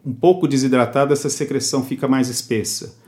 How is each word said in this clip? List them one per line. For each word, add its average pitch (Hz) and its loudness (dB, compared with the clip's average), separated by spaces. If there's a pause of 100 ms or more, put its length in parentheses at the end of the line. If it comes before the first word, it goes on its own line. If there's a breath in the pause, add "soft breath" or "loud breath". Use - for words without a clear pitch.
um 131 -4
pouco 180 4
desidratado, 135 2
essa 143 0
secreção 135 -2
fica 127 -6
mais 131 2
espessa. - -6 (120)